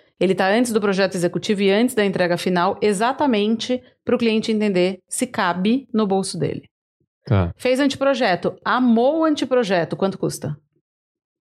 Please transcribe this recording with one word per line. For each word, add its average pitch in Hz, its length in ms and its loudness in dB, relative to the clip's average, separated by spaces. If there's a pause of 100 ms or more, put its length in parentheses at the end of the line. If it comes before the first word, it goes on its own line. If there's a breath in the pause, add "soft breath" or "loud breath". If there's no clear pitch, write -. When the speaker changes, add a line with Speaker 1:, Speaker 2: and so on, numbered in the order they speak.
(200 loud breath)
Speaker 1:
Ele 185 160 2
tá 190 120 2
antes 233 240 2
do 214 80 0
projeto 196 360 0
executivo 175 460 -2
e 196 80 4
antes 233 260 2
da 208 100 2
entrega 175 320 0
final, 180 420 0
exatamente 226 1000 0 (220 soft breath)
pro 240 120 0
cliente 226 360 0
entender 190 560 0
se - 180 -4
cabe 208 680 -2
no 214 140 0
bolso 190 320 -2
dele. - 240 -4 (640)
Speaker 2:
Tá. 92 320 2
Speaker 1:
Fez 254 220 0
anteprojeto, 247 840 0
amou 247 560 2
o 320 40 2
anteprojeto, 240 720 0
quanto 190 200 -2
custa? 151 400 -6 (920)